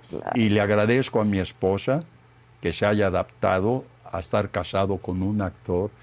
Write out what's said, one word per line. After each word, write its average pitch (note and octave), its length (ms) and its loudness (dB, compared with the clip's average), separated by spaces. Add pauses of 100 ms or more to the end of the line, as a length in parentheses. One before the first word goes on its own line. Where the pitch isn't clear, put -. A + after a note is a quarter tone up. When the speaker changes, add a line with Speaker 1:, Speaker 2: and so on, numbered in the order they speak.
Speaker 1:
claro. - 260 -8
Speaker 2:
Y A2+ 140 4
le G#2 120 4
agradezco G#2+ 600 2
a G#2+ 40 2
mi G2+ 140 0
esposa G2 680 -2 (580)
que E2+ 100 -2
se G#2 140 0
haya G#2 220 2
adaptado F#2+ 760 0 (260)
a F#2 100 -8
estar G2+ 300 -2
casado G2 480 -2
con F#2 240 -6
un G#2 200 -2
actor. F#2 480 -4 (120)